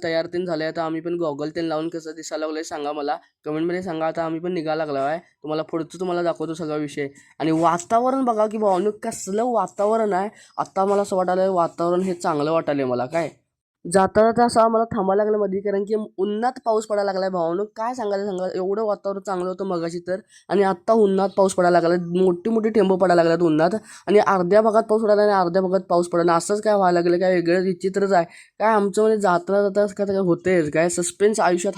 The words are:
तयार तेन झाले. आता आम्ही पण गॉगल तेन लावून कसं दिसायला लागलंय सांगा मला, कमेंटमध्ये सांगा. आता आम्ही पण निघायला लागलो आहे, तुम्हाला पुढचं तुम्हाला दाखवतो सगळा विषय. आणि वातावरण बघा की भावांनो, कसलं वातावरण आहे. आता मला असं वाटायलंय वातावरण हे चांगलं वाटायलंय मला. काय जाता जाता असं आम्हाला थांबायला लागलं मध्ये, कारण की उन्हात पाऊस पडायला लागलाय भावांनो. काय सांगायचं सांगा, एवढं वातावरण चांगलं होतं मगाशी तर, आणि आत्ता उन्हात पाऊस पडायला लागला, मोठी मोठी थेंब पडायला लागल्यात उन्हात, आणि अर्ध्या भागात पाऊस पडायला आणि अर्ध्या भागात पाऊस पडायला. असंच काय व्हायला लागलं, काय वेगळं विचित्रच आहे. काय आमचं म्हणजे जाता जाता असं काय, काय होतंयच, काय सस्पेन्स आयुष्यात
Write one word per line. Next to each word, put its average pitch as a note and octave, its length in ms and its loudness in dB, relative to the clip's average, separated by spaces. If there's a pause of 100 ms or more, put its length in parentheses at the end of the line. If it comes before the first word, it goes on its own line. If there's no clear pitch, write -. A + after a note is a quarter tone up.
तयार E3 220 -2
तेन F3 180 -6
झाले. D#3+ 200 -4
आता D#3+ 200 -4
आम्ही D#3+ 160 -6
पण E3+ 140 -6
गॉगल D3+ 340 -4
तेन E3 160 -6
लावून D#3+ 240 -4
कसं D#3+ 220 -10
दिसायला D#3 360 -8
लागलंय D#3 160 -6
सांगा D3+ 300 -8
मला, D3 240 -4 (280)
कमेंटमध्ये E3 380 -4
सांगा. D#3+ 240 -4
आता E3 180 -4
आम्ही D#3+ 160 -6
पण F3+ 120 -6
निघायला D#3+ 320 -4
लागलो C#3+ 160 -4
आहे, D3 180 -2
तुम्हाला D#3 440 -8
पुढचं E3 380 -8
तुम्हाला F3 220 -2
दाखवतो D#3+ 320 -4
सगळा D#3 220 -6
विषय. D3 320 -6 (300)
आणि D3 120 -2
वातावरण A3+ 760 2
बघा A3 220 2
की G#3+ 120 -6
भावांनो, G3+ 320 2
कसलं G#3+ 540 -6
वातावरण G#3+ 680 0
आहे. F#3+ 180 -2 (280)
आता - 260 -2
मला G3+ 180 2
असं G3+ 140 -4
वाटायलंय F#3 320 0
वातावरण F3 520 0
हे F#3+ 140 -2
चांगलं D#3+ 380 -2
वाटायलंय D3 320 0
मला. B2+ 220 -2
काय D#3 240 -4 (640)
जाता F#3+ 300 4
जाता A3+ 220 4
असं A#3+ 160 2
आम्हाला A3+ 360 2
थांबायला G3 280 0
लागलं G#3+ 140 0
मध्ये, G3 220 -2
कारण G3+ 240 -2
की G#3 100 -2 (220)
उन्हात G#3 360 -2 (120)
पाऊस A3 220 0
पडायला G3+ 260 -2
लागलाय F#3+ 180 -2
भावांनो. F3 340 -2
काय A3 300 -8
सांगायचं G3+ 320 -4
सांगा, F#3 280 -4
एवढं G3 300 -4
वातावरण G3 360 -4
चांगलं F#3 280 -6
होतं F#3 180 -6
मगाशी E3+ 320 -4
तर, F3+ 180 -6 (320)
आणि G3 140 2
आत्ता F#3+ 300 0
उन्हात G3 360 4
पाऊस F#3+ 260 2
पडायला F3+ 260 4
लागला, E3+ 180 2
मोठी F3 520 0
मोठी A3+ 200 0
थेंब G3 220 4
पडायला F3+ 220 4
लागल्यात E3 240 4
उन्हात, E3 320 4 (360)
आणि G3 120 6
अर्ध्या F#3+ 420 4
भागात A3 220 4
पाऊस A3 200 0
पडायला G#3 200 4
आणि G#3 100 4
अर्ध्या F#3 300 2
भागात F#3+ 180 0
पाऊस F3 280 0
पडायला. E3+ 260 2
असंच G#3 280 0
काय G#3+ 120 2
व्हायला F3+ 260 4
लागलं, F3 180 2
काय F#3 160 2
वेगळं E3+ 260 2
विचित्रच F#3+ 520 -2
आहे. E3+ 140 4 (320)
काय G#3 100 0
आमचं G#3 340 2
म्हणजे A3 180 2
जाता F#3+ 420 2
जाता G3+ 180 0
असं G3+ 140 0
काय, G3+ 120 -4
काय G3 100 -2
होतंयच, E3+ 560 0
काय D#3+ 160 2
सस्पेन्स G3 520 0
आयुष्यात F3 380 0